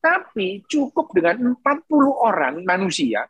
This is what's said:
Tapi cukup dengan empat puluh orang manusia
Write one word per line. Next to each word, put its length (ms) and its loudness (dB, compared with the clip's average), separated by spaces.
Tapi 640 -2
cukup 480 -4
dengan 400 2
empat 320 -4
puluh 240 4
orang 560 0
manusia 640 -2